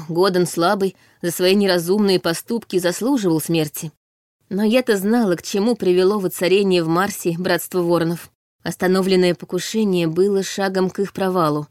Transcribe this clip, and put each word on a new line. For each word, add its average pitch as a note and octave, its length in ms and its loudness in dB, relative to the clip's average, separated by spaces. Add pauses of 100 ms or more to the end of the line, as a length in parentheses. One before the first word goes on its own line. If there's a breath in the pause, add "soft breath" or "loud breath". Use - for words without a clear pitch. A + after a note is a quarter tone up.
Годен F3+ 380 2
Слабый F#3 500 0 (260 soft breath)
за F3 100 -4
свои F#3 240 2
неразумные F#3+ 640 2
поступки F#3+ 580 -4
заслуживал F3+ 640 0
смерти, D#3+ 500 -4 (560)
но G3+ 160 -4
я-то A3+ 320 2
знала, G3+ 400 0
к - 80 -14
чему G#3+ 320 -2
привело F#3 440 2
воцарение F#3 640 0
в D#3+ 40 -2
Марсе F3 500 -2
Братство F3+ 440 -2
Воронов. E3+ 500 -2 (320)
Остановленное F#3 680 0
покушение F3+ 760 -2
было F#3+ 360 0
шагом F#3+ 460 -2
к - 100 -8
их G3+ 140 -4
провалу, D#3+ 580 -2